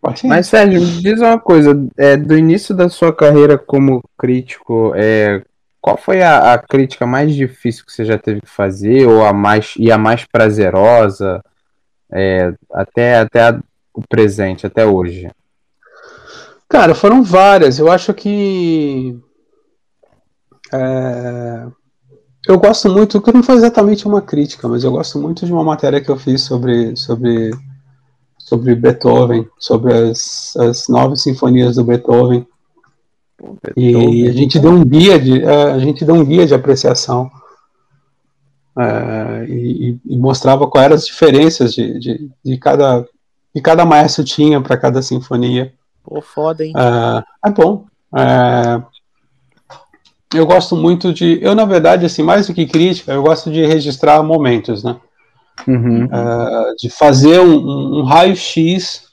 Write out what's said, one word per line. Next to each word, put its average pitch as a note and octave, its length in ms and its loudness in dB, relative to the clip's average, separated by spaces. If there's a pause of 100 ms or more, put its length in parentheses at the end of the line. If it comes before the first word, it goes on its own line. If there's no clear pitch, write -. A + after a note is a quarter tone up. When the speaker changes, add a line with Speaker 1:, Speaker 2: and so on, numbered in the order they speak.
Speaker 1:
Assim. C#3 240 -6
Speaker 2:
Mas, F3 200 0
Sérgio, G3+ 340 2
me E3+ 200 -4
diz G#3+ 200 -2
uma A3+ 180 2
coisa, D3 560 2
é, C#3 220 4
do D3+ 200 0
início E3 380 0
da F3+ 140 0
sua E3+ 260 -2
carreira D3 420 4
como C3+ 440 0 (160)
crítico, B2 800 -4
é, G#2 460 0 (380)
qual - 160 0
foi - 260 -2
a, C#3+ 320 4
a A#2+ 40 2
crítica C3 480 -4
mais C#3 280 -2
difícil B2+ 520 -6
que - 80 -20
você A#2 100 -8
já G#2+ 140 -2
teve G#2 240 -6
que - 80 -20
fazer, G2+ 580 0
ou A2 180 6
a G#2 60 4
mais, G#2 460 0
e A2+ 120 0
a A2 80 4
mais A2 280 0
prazerosa, G#2 1160 0 (720)
é, F#2 420 -2 (180)
até, A#2+ 480 0
até A#2 280 2
a, A#2 120 0 (340)
o - 140 -14
presente, G#2 600 -2
até A2+ 180 0
hoje? F2+ 460 -2 (1400)
Speaker 1:
Cara, F3+ 260 4
foram A3+ 300 4
várias. F#3 560 4
Eu D#3+ 120 4
acho F3+ 220 0
que, E3 1040 -4 (1600)
é... B2 920 -8 (840)
eu F#3 120 4
gosto G#3 300 2
muito, G3+ 320 2
que A#3 100 0
não B3 100 6
foi B3+ 140 2
exatamente A3 520 2
uma G#3 140 0
crítica, D3 460 -6
mas A#2+ 160 -4
eu C3 80 -2
gosto D3+ 280 -6
muito E3 260 -8
de F3 80 -4
uma E3 100 -2
matéria D3+ 380 -2
que C#3 80 -12
eu C#3 80 0
fiz B2+ 240 -4
sobre, A#2+ 540 -4
sobre, A#2 560 -4 (840)
sobre A#2+ 380 -2
Beethoven, A#2+ 720 0 (100)
sobre A#2+ 360 -2
as, - 640 -4
as A#2+ 300 -2
nove C3 280 0
sinfonias B2+ 600 0
do B2+ 80 0
Beethoven. A#2+ 640 0 (920)
Speaker 2:
Pô, - 200 -20 (180)
Speaker 1:
E B2 180 2
Speaker 2:
Beethoven. A#2 340 2
Speaker 1:
a B2 60 0
gente C#3 260 0
deu D#3 120 4
um F3 120 6
guia D#3 360 4
de, C3 220 2
é, D3 300 2
a C3+ 80 -2
gente C#3 240 -4
deu D#3+ 120 2
um D#3+ 100 4
guia E3 200 2
de D3 80 2
apreciação, C3 800 -2 (1500)
é, A2+ 680 -6
e, A#2+ 440 -6
e, B2 240 -10
e - 20 -2
mostrava C3+ 500 0
quais D#3+ 180 2
eram D3+ 100 6
as - 100 -2
diferenças D3 680 2
de, A2+ 260 -8
de, A#2+ 300 -10 (140)
de C3 140 -6
cada, C#3 500 0 (460)
que - 80 -8
cada E3 240 2
maestro D3+ 380 2
tinha D3 360 0
pra C3 160 -2
cada B2+ 260 -2
sinfonia. B2+ 720 -6 (300)
Speaker 3:
Pô, - 180 -14
foda, D#3 440 -6
hein? D#3 100 -14
Speaker 1:
É, A#2 720 -2
é - 40 0
bom. G3+ 340 0 (320)
É, B2 640 0 (1500)
eu D#3+ 120 2
gosto F3 300 0
muito E3+ 380 -2
de, E3+ 280 0
eu, G3 120 0
na G#3+ 120 2
verdade, F3 400 2
assim, D#3 180 -4
mais G3 240 0
do F3 60 -8
que E3+ 120 -4
crítica, D#3+ 480 -2
eu C#3 80 -4
gosto D#3+ 300 -2
de D#3+ 140 0
registrar D3+ 580 0
momentos, B2 600 -2
né? A#2+ 140 -8 (720)
Speaker 2:
Uhum. A#2+ 380 0
Speaker 1:
É, A#2 680 -6
de B2 140 -10
fazer D3 500 4
um, F3 160 6
um, C#3 440 -4
um D3 40 -4
raio-x F3 1080 0